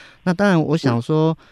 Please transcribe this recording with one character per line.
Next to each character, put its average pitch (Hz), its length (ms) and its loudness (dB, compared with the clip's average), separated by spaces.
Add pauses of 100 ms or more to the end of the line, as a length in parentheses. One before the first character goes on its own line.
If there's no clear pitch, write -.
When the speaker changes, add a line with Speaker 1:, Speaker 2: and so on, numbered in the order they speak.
(240)
Speaker 1:
那 180 100 0
当 202 140 0
然 175 140 4
我 143 140 -2
想 123 260 0
说， 156 300 0
Speaker 2:
嗯。 160 60 -6 (140)